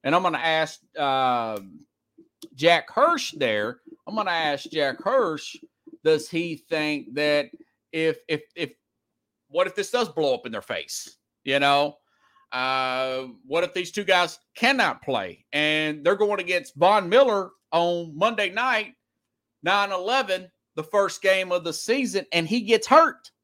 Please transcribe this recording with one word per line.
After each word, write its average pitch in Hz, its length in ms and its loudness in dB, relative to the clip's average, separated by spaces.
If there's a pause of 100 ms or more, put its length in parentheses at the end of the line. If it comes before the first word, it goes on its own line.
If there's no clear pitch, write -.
And 139 100 0
I'm 180 80 4
gonna 165 160 0
ask, 160 420 -2 (180)
uh, 127 600 0 (920)
Jack 160 380 2
Hirsch 302 460 2
there. 113 420 -2 (260)
I'm 208 100 -10
gonna 202 140 -4
ask 151 400 -2
Jack 143 340 -2
Hirsch, 196 520 -2 (480)
does 151 260 2
he 165 280 -4 (120)
think 151 460 -4
that 147 320 0 (440)
if, 160 260 0 (100)
if, 151 140 -4 (140)
if, 165 180 -8 (760)
what 180 180 0
if 185 100 -8
this 202 140 -4
does 240 200 0
blow 143 260 0
up - 100 -12
in 117 60 -10
their 107 100 -8
face? - 560 -10 (260)
You 135 160 0
know, 143 380 2 (540)
uh, 131 760 -4 (200)
what 165 160 0
if 175 100 -6
these 180 180 -6
two 202 120 -6
guys 180 340 2 (180)
cannot 233 460 0
play 101 420 -6 (100)
and 151 520 -2
they're 190 100 4
going 208 240 0
against 180 360 -4
Von 185 340 4
Miller 214 400 4 (220)
on 170 440 0
Monday 202 360 0
night, 220 420 -2 (680)
nine 202 280 2
eleven, 190 600 -2 (240)
the 156 80 -6
first 196 400 0
game 190 280 2
of 180 120 -2
the 165 100 -6
season, 220 580 -2
and 165 160 0
he 226 140 0
gets 220 240 2
hurt? - 460 4 (120)